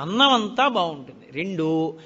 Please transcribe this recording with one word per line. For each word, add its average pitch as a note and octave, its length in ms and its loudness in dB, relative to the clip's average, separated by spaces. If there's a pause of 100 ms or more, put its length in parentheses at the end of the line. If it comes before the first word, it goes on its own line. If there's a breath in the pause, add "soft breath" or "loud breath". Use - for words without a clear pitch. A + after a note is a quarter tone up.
అన్నం A#3+ 320 4
అంతా G#3+ 340 2
బాగుంటుంది. E3 640 -4
రెండు, D#3+ 760 -2